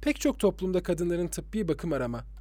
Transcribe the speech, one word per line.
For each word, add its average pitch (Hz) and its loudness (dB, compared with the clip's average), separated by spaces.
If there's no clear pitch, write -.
Pek 294 0
çok - 2
toplumda 185 2
kadınların 175 0
tıbbi 185 -4
bakım 160 0
arama, 120 -2